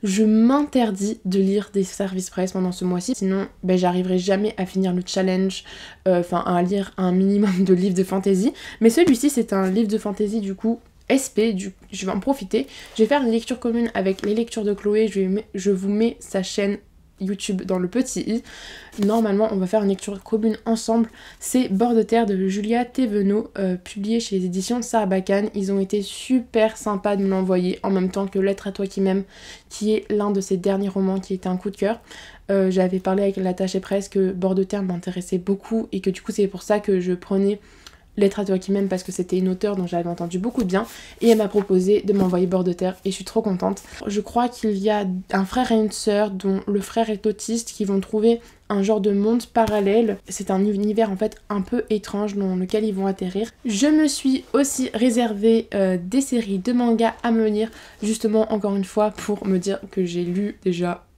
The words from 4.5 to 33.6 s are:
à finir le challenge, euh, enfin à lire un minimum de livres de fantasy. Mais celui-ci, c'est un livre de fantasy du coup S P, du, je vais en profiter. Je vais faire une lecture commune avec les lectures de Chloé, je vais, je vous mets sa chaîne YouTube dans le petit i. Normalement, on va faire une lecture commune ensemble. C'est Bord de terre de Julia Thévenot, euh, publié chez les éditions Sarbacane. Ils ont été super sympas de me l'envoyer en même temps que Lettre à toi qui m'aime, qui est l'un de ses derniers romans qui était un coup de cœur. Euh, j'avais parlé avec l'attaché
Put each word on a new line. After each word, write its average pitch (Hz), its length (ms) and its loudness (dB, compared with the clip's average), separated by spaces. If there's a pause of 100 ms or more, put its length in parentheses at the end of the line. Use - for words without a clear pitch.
à 185 80 -2
finir 190 280 0
le 180 120 -2
challenge, 190 580 0 (440)
euh, 180 120 4
enfin 175 260 -2
à 175 160 2
lire 190 360 -2
un 185 140 0
minimum 196 520 2
de 185 100 6
livres 180 220 2
de 190 80 2
fantasy. 196 500 0 (280)
Mais 226 80 8
celui-ci, 294 400 4
c'est 233 240 0
un 190 160 0
livre 208 200 0
de 214 80 0
fantasy 208 420 -2
du 196 160 -4
coup 226 240 -2 (300)
S 269 200 0
P, 220 240 0
du, 190 200 -6 (180)
je 190 140 -10
vais 185 60 -4
en 196 80 -2
profiter. 269 480 -2 (280)
Je 220 80 4
vais 220 40 4
faire 277 160 2
une 233 80 2
lecture 233 280 -2
commune 233 340 0
avec 190 320 -2
les 208 100 0
lectures 226 300 -2
de 208 80 0
Chloé, 208 340 2
je 196 140 -2
vais, 190 240 0 (100)
je 196 160 0
vous 190 180 0
mets 220 300 0
sa - 240 -4
chaîne 202 340 -2 (420)
YouTube 190 440 -4
dans 185 160 -2
le 180 80 0
petit 233 340 -2
i. 226 220 -2 (600)
Normalement, 214 460 2
on 202 60 -2
va 185 100 0
faire 214 160 2
une 196 60 2
lecture 196 340 -4
commune 220 420 0
ensemble. 226 440 0 (300)
C'est - 300 0
Bord 233 240 2
de 226 80 6
terre 226 240 2
de 190 220 0
Julia 214 380 0
Thévenot, 208 720 0
euh, 185 180 0
publié 208 440 -4
chez 202 180 -4
les 185 80 0
éditions 190 360 -2
Sarbacane. 202 720 0
Ils 196 180 -2
ont 196 80 0
été 196 220 0
super 220 760 0
sympas 208 380 -2
de 196 80 0
me 190 60 2
l'envoyer 185 540 0
en 196 80 0
même 185 180 2
temps 196 180 -4
que 190 120 -4
Lettre 196 280 -2
à 196 40 -6
toi 196 160 -6
qui 190 140 -4
m'aime, 190 220 2 (460)
qui 214 240 -2
est - 180 -2
l'un 208 200 0
de 196 100 0
ses 190 160 -2
derniers 196 320 0
romans 190 300 0
qui 190 140 -8
était 185 160 -6
un 185 80 -2
coup 190 120 -6
de 190 80 -12
cœur. 214 220 -2 (500)
Euh, 190 220 4
j'avais 185 280 2
parlé 190 240 0
avec 196 140 0
l'attaché 185 420 -2